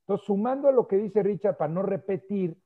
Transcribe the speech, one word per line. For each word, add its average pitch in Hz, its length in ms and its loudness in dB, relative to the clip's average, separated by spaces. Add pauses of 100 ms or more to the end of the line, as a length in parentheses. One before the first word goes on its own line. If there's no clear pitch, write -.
Entonces, - 260 -6
sumando 254 420 0
a 277 40 4
lo 240 160 4
que 196 80 0
dice 208 260 0
Richard, 196 340 0
para 156 160 -2
no 185 100 -2
repetir 196 840 -4